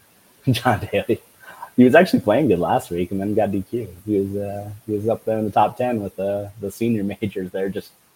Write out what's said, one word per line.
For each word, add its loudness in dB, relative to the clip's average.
<laughs> -6
John 0
Daly. 0
He 8
was 6
actually 6
playing 2
good 4
last 0
week -4
and -4
then -4
got 0
D -4
Q. -8
He 0
was, -4
uh, -8
he -6
was -2
up -2
there 0
in 0
the -2
top 2
ten -2
with, -8
uh, -4
the -6
senior -2
<laughs> -6
majors -6
there. -4
Just -8